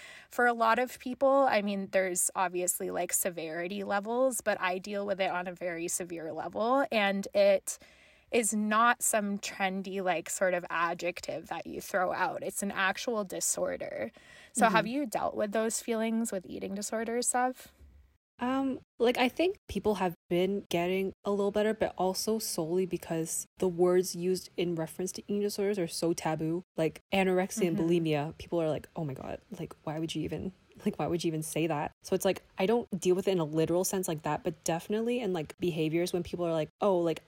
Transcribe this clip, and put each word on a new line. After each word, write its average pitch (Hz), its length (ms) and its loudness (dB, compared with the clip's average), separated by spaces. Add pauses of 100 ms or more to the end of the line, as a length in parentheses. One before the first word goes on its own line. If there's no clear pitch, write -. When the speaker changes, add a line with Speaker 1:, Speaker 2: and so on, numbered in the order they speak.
(300)
Speaker 1:
for 240 160 4
a 240 60 6
lot 226 280 4
of 254 180 -2
people. 269 500 4
I 214 140 4
mean, 196 300 -2
there's 185 420 2
obviously, 180 560 0
like, 180 220 -2
severity 175 720 -4
levels, 226 560 0
but 202 200 0
I 185 180 0
deal 202 280 -4
with 190 140 -2
it 185 100 2
on 180 160 -2
a 180 80 -6
very 170 340 -4
severe 165 440 -6
level, 208 580 0
and 196 440 2
it 196 440 4 (540)
is 220 200 2
not 214 480 4
some 202 380 0
trendy, 190 640 -4
like, 175 260 0
sort 185 260 2
of 175 160 -2
adjective 170 800 -4
that 165 200 -8
you 160 120 -8
throw 180 320 0
out. - 300 -2
It's 196 220 -6
an 202 80 -4
actual 196 500 0
disorder. 180 880 -4 (420)
So 226 180 6
have 220 160 4
Speaker 2:
Mm-hmm. - 20 -6
Speaker 1:
you 269 180 -2
dealt - 300 -2
with 214 160 -2
those 220 280 0
feelings 226 520 -2
with 190 140 -6
eating 190 280 -8
disorders, 226 540 -4
Sev? 254 400 -2 (720)
Speaker 2:
Um, 269 400 -2 (180)
like, 240 180 4
I 247 120 2
think 359 300 0 (100)
people 208 280 0
have 180 180 0 (140)
been 185 400 2
getting 185 440 0 (120)
a 202 60 -2
little 202 220 2
better, 208 200 2
but - 240 0
also 185 440 0
solely 175 440 0
because 165 640 -4 (120)
the 185 100 2
words 180 480 4
used 180 400 -2
in 175 180 0
reference 160 380 -4
to - 160 -10
eating 202 140 0
disorders 202 360 0
are 170 80 0
so 165 260 -2
taboo. 160 520 -2 (120)
Like, 160 240 -2 (120)
anorexia 190 560 2
and 170 80 0
Speaker 1:
Mm-hmm. - 20 0
Speaker 2:
bulimia, 165 600 2
people 170 220 -2
are 160 80 2
like, - 280 -2
"Oh 165 80 -4
my 135 100 -4
God, - 260 -10 (160)
like, 156 160 -10 (120)
why 156 160 -4
would 160 160 -4
you 156 60 -2
even, 160 300 -6 (320)
like, 208 140 0
why 156 80 0
would 165 160 0
you 175 60 0
even 156 160 -2
say 165 240 0
that?" 151 240 -2 (100)
So - 140 0
it's - 80 -2
like, 190 180 2 (160)
I 190 80 0
don't 233 220 2 (100)
deal 180 160 4
with 196 140 0
it 196 40 2
in 185 60 2
a 160 60 2
literal 160 400 2
sense 185 240 -2
like 156 140 -4
that, 151 200 -2
but 175 220 -6
definitely 220 560 0
in, 196 120 -2
like, 156 280 -4
behaviors 165 520 0
when 175 120 0
people 175 200 -4
are 165 80 0
like, 156 180 0 (100)
"Oh, 196 180 4
like, 170 300 0